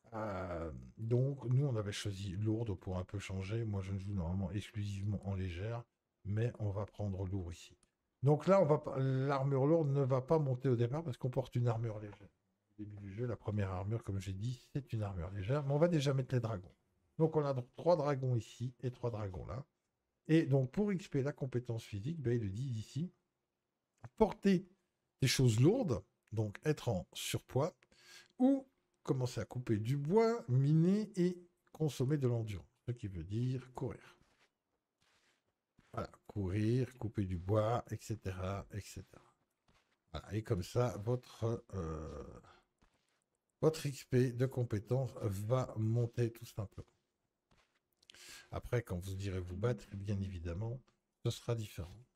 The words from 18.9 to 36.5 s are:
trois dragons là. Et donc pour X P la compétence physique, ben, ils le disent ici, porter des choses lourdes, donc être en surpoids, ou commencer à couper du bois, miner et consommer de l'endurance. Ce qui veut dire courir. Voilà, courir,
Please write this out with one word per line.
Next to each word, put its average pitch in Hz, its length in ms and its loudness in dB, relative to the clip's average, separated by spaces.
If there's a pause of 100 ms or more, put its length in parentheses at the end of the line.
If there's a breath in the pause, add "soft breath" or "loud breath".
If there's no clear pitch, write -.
trois 123 200 -4
dragons 104 360 -6
là. 120 180 -6 (640)
Et 160 180 6
donc 131 260 2
pour 208 220 0
X - 160 -4
P 143 120 0
la 143 120 0
compétence 120 500 -4
physique, 139 380 -6
ben, 120 160 2
ils 110 60 0
le 98 60 -2
disent 117 280 -4
ici, 143 340 -4 (1040)
porter 196 540 4 (520)
des 131 60 4
choses 120 320 6
lourdes, 160 420 4 (300)
donc 107 320 -2
être 151 240 0
en 95 260 0
surpoids, - 640 -2 (640 loud breath)
ou 269 260 4 (380)
commencer 127 380 0
à - 40 -4
couper 120 320 -2
du 117 200 0
bois, 226 500 2
miner 160 680 4
et 175 200 4 (360)
consommer 147 440 0
de 131 120 2
l'endurance. 110 360 -2 (220)
Ce 120 60 -4
qui 107 160 -8
veut 87 160 -8
dire 123 480 -4
courir. - 440 -10 (1700 soft breath)
Voilà, 110 180 -6 (160)
courir, 107 720 0